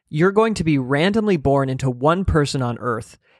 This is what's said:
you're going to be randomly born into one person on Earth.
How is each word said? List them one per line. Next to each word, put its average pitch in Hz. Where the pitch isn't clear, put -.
you're 165
going 220
to 175
be 151
randomly 180
born 139
into 131
one 156
person 143
on 120
Earth. 113